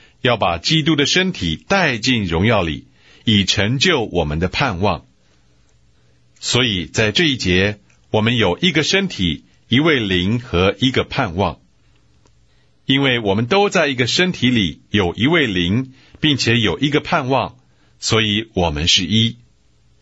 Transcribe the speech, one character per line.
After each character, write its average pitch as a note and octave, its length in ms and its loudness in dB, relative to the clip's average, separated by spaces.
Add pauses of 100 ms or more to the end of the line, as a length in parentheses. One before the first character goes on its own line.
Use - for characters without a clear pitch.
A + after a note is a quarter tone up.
(220)
要 A#2+ 140 2
把 F#2+ 220 0
基 D#3+ 240 0
督 D3+ 140 2
的 C#3 100 2
身 F#3 260 0
体 E2 240 -4
带 E3+ 420 -2
进 A#2 280 0
荣 E2+ 200 0
耀 A2 160 2
里， D2+ 260 -6 (380)
以 G#2 200 2
成 G#2+ 340 0
就 D#3+ 240 0
我 E2+ 220 -2
们 D2 140 -4
的 F2+ 80 0
盼 G#2+ 320 -4
望。 F2+ 260 -2 (1300)
所 B2 260 0
以 F#2+ 200 -2
在 A2 260 0
这 F3 140 -2
一 C#3 120 -2
节， F#2 420 0 (320)
我 G#2+ 100 2
们 A#2 160 0
有 F#2 220 2
一 F3+ 120 0
个 D3+ 120 0
身 F#3+ 240 0
体、 E2+ 380 -4 (220)
一 A#2 120 2
位 D3+ 200 2
灵 G2 400 0
和 F#2+ 400 0
一 B2+ 120 2
个 A2+ 140 -2
盼 G#2 300 -4
望。 F2+ 260 -4 (1200)
因 C3+ 160 0
为 B2+ 180 0
我 G2 160 0
们 A#2 120 0
都 G3 220 2
在 E3 200 0
一 C3+ 60 -4
个 A#2+ 120 0
身 F3+ 240 0
体 B2 180 0
里， G#2 400 0
有 F#2 240 0
一 A2 140 0
位 D#3+ 180 2
灵， G2+ 460 0 (300)
并 D3 160 2
且 A#2 240 0
有 F#2+ 180 0
一 C#3+ 100 0
个 C#3+ 120 0
盼 D3 260 -2
望， B2 300 -2 (420)
所 A2+ 220 0
以 G#2+ 320 0
我 F2 180 0
们 D2 160 -2
是 - 160 2
一。 A2 360 0 (640)